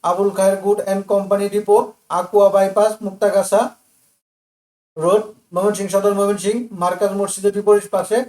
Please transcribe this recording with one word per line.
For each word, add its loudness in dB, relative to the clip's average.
আবুল 0
খায়ের 2
গুড 0
অ্যান্ড -2
কোম্পানি 0
ডিপো, 2
আকুয়া 2
বাইপাস, 2
মুক্তাগাছা 0
রোড, 2
ময়মনসিংহ -2
সদর, 0
ময়মনসিংহ, -2
মার্কাজ -2
মসজিদের -4
বিপরীত 2
পাশে -2